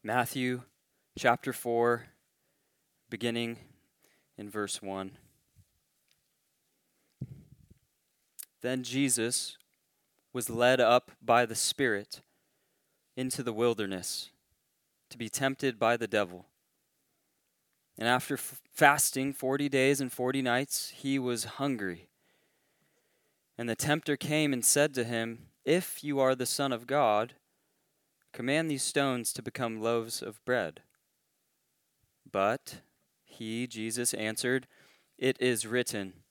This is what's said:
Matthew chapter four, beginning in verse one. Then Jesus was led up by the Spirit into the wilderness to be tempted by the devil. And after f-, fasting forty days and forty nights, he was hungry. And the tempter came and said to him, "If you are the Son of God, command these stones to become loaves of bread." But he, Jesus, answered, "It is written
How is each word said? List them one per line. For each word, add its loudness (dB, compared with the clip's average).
Matthew -2
chapter 2
four, 0
beginning -4
in -12
verse -6
one. -8
Then -4
Jesus 0
was -6
led 4
up 4
by 6
the -10
Spirit -2
into -4
the -4
wilderness -2
to -20
be -8
tempted -2
by 4
the -2
devil. -2
And -2
after 2
f-, -12
fasting 4
forty -2
days 4
and -2
forty -2
nights, 0
he -2
was -2
hungry. -4
And -6
the 0
tempter 0
came 0
and -2
said 4
to 0
him, -4
"If 0
you -2
are 4
the -4
Son -2
of -6
God, 2
command 0
these -2
stones 0
to -8
become -6
loaves -2
of -12
bread." -2
But -2
he, -8
Jesus, -4
answered, -2
"It 0
is 2
written -4